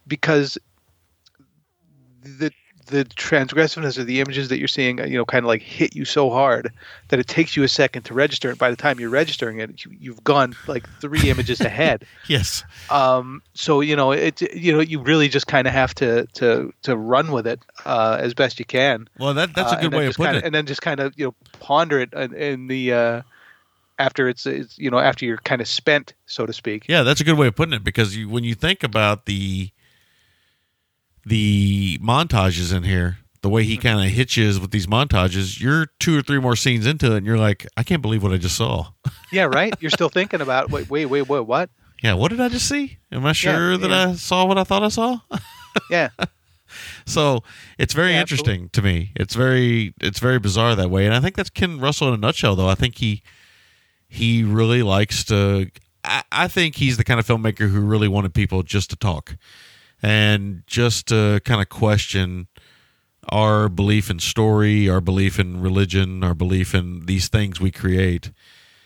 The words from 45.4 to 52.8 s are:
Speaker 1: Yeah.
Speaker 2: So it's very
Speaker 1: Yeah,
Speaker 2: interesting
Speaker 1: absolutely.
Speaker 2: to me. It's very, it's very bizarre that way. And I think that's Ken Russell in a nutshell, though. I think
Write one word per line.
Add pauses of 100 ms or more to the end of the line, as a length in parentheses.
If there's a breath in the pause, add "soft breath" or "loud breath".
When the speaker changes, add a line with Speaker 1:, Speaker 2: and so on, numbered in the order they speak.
Speaker 1:
Yeah. (960 loud breath)
Speaker 2:
So (340 loud breath)
it's
very
Speaker 1:
Yeah,
Speaker 2:
interesting
Speaker 1:
absolutely.
Speaker 2:
to (240)
me.
It's
very,
it's
very
bizarre
that
way.
And
I
think
that's
Ken
Russell
in
a
nutshell,
though.
I
think